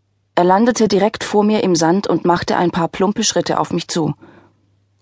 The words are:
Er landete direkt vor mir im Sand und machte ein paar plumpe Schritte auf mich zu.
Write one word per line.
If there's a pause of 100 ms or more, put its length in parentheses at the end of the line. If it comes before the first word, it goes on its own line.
(360)
Er
landete
direkt
vor
mir
im
Sand
und
machte
ein
paar
plumpe
Schritte
auf
mich
zu. (880)